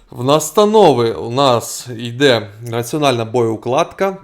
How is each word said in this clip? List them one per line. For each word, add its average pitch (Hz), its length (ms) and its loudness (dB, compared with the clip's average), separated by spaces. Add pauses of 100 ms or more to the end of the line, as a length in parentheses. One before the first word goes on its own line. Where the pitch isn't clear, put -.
(100)
В 120 140 -10
настанови 156 880 4
у 101 180 -8
нас 123 640 0
йде 117 540 0 (200)
раціональна 120 540 -2
боєукладка 123 1000 -2